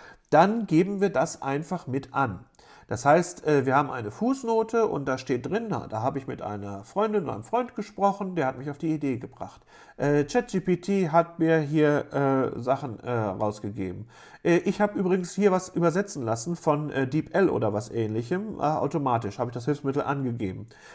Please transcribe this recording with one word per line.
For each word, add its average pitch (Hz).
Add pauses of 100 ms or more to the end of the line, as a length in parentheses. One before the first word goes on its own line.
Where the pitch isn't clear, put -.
(280)
dann 202
geben 185
wir 196
das 151
einfach 147
mit 135
an. 120 (420)
Das 107
heißt, 165
äh, 143
wir 131
haben 143
eine 117
Fußnote 226
und 143
da 131
steht 123
drin, 220
na, 127
da 110
habe 135
ich 127
mit 127
einer 101
Freundin 208
oder 123
einem 104
Freund 240
gesprochen, 196
der 151
hat 131
mich 143
auf 143
die 160
Idee 143
gebracht. - (340)
Äh, 147
Chat 240
G 190
P 175
T 196
hat 165
mir 160
hier, 147
äh, 135
Sachen, 127
äh, 120
rausgegeben. 104 (360)
Äh, 170
ich 202
habe 208
übrigens 185
hier 196
was 185
übersetzen 170
lassen 117
von, 151
äh, 135
Deep 147
L 185
oder 107
was 107
ähnlichem, 117
äh, -
automatisch 139
habe 120
ich 120
das 120
Hilfsmittel 139
angegeben. 117 (280)